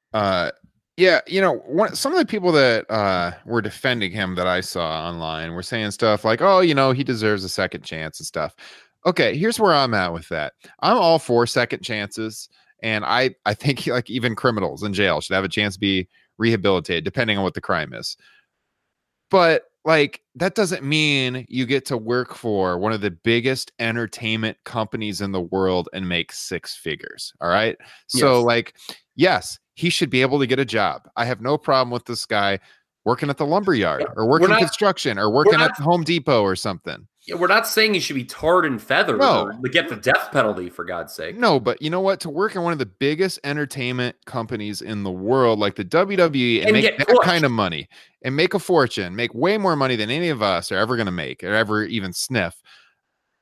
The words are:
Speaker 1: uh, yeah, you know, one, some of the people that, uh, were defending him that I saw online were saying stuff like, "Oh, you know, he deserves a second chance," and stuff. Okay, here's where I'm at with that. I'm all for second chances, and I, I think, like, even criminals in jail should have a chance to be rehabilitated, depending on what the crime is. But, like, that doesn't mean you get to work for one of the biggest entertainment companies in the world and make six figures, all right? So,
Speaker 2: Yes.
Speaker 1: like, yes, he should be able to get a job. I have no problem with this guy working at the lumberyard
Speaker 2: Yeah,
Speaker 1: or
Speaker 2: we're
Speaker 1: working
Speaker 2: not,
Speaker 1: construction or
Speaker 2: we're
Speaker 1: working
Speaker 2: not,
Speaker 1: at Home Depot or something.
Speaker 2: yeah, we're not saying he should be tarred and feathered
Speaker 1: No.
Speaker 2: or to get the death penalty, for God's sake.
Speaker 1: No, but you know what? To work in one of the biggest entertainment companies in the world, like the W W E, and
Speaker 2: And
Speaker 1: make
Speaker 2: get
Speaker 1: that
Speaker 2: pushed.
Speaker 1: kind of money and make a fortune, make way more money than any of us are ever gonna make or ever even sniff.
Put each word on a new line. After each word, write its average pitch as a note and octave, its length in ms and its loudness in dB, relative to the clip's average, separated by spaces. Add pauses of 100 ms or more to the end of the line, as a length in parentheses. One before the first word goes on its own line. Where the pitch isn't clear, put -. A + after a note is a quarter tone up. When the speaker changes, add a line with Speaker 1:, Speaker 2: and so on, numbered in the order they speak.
(140)
Speaker 1:
uh, F#2+ 380 0 (440)
yeah, F3 300 6
you F#3+ 140 0
know, F3 140 2 (120)
one, E3 300 0
some C#4 160 -2
of F#4 60 2
the D#4 80 2
people F3+ 260 0
that, C3 380 4
uh, F#2+ 420 0 (120)
were A2+ 180 -2
defending G#2+ 500 -4
him F#2 240 -4
that F2+ 100 0
I F2+ 140 0
saw E2 480 -6
online E2 460 -8
were F2 80 -10
saying A2 300 -6
stuff G#2+ 320 0
like, A2 180 2
"Oh, F#3+ 180 6
you E3+ 140 4
know, C3+ 180 4
he C3 100 0
deserves G#2+ 400 0
a F#2 60 -8
second F#2 340 -4
chance," D#2+ 380 -10
and D#2 60 -14
stuff. - 280 -6 (520)
Okay, C#3+ 300 2
here's A3 220 0
where G3+ 140 4
I'm C3+ 220 4
at F2+ 180 0
with E2 160 -10
that. D2+ 240 -6 (280)
I'm G#3+ 180 4
all E3 200 4
for A#2+ 280 2
second A#2+ 360 -2
chances, G#2+ 680 -8 (320)
and A2 240 -2
I, B2+ 280 2 (120)
I G#2 80 2
think, C3 320 -2
like, B2 240 -2
even A#2 260 -2
criminals F#2+ 460 -2
in G#2 100 -4
jail F2+ 300 2
should - 120 -4
have F#2+ 100 2
a F#2+ 40 -4
chance G#2 260 -2
to F#2 60 -14
be F#2+ 260 0 (320)
rehabilitated, F#2+ 640 2
depending G#2+ 340 -2
on G2 60 0
what F2+ 100 -2
the - 80 -8
crime D2+ 320 -4
is. - 240 -10 (1120)
But, E3+ 400 4 (160)
like, D3+ 340 2 (140)
that F#3 200 -2
doesn't F3+ 300 0
mean C#3 640 0
you B2+ 160 -2
get B2+ 220 0
to C3+ 100 -4
work A#2+ 380 -2
for F#2+ 420 0
one G#2 160 0
of G#2+ 80 -2
the G2+ 100 -2
biggest A#2 680 -2
entertainment A2+ 840 -4
companies G#2+ 580 -6
in G2 100 -4
the F#2+ 80 -2
world F#2 540 0
and F#2 140 -6
make F2 240 -2
six - 440 -10
figures, - 640 -10
all F2 80 -4
right? G#2+ 300 0 (300)
So, B2+ 300 4
Speaker 2:
Yes. A#2+ 60 4
Speaker 1:
like, A#2 300 0 (420)
yes, D3+ 420 2 (160)
he E3+ 140 -2
should D#3+ 220 0
be B2+ 100 2
able C3+ 200 2
to C3+ 60 2
get B2+ 120 0
a C3+ 80 0
job. G2 500 -2
I A#2 80 -2
have A#2+ 160 -4
no C3+ 160 0
problem C3 340 0
with A#2+ 140 -6
this - 220 -8
guy G2+ 320 0 (480)
working B2+ 240 0
at C#3 80 -4
the D3+ 80 0
lumberyard C#3+ 560 0
Speaker 2:
Yeah, - 120 -4
Speaker 1:
or A2 120 0
Speaker 2:
we're B2 60 4
Speaker 1:
working E3+ 180 6
Speaker 2:
not, G#3+ 80 6
Speaker 1:
construction E3+ 600 0
or G#2 120 2
Speaker 2:
we're A2+ 60 2 (100)
Speaker 1:
working G#3+ 140 6
Speaker 2:
not, - 100 4
Speaker 1:
at - 80 -10
Home E3 260 0
Depot C#3+ 380 2
or F#2+ 120 2
something. F#2 520 -8 (200)
Speaker 2:
yeah, E3+ 80 -8
we're F3 120 0
not G#3 200 2
saying A3 280 2
he F3 60 0
should C#3+ 160 -6
be A#2+ 80 -4
tarred E3 420 2
and A#2+ 160 -4
feathered D3+ 380 0
Speaker 1:
No. F3+ 260 4
Speaker 2:
or G#2 60 -10
to B2 180 -6
get E3 180 2
the A2+ 80 -8
death B2+ 360 0
penalty, G2+ 360 0
for F2 160 -10
God's F2 300 -8
sake. E2+ 240 -10
Speaker 1:
No, G3+ 200 4
but A#2 220 -2
you D3 80 -6
know F3+ 140 -2
what? F#3+ 180 0
To E3+ 100 -10
work G3 260 -2
in F3 60 -4
one E3+ 120 -2
of D3+ 40 -8
the B2+ 60 -2
biggest D#3 580 -2
entertainment B2+ 720 -4 (100)
companies G#2 560 -6
in G#2 200 -6
the G2 80 -4
world, A2+ 480 2
like G2+ 180 0
the G2+ 80 -6
W F3 340 0
W C#3+ 260 2
E, A#2 160 2
and D#2+ 80 0
Speaker 2:
And G#3+ 60 4
Speaker 1:
make G#3+ 80 4
Speaker 2:
get G#3+ 160 2
Speaker 1:
that - 100 0
Speaker 2:
pushed. A#3 140 6
Speaker 1:
kind E3+ 240 2
of B2+ 40 2
money F2 380 -2 (320)
and C3 160 -4
make D#3 160 2
a G3+ 60 -2
fortune, A#2 580 0
make A#2 160 -4
way E3 240 0
more F#3+ 200 0
money C3 200 0
than G#2+ 140 -2
any E3 180 -2
of B2 140 -2
us F#2 280 0
are F#2+ 60 -2
ever A2 220 0
gonna G2+ 120 -2
make D2+ 320 -8
or F#2+ 120 -4
ever G#2+ 300 0
even F#2+ 280 -6
sniff. G2 480 -4 (800)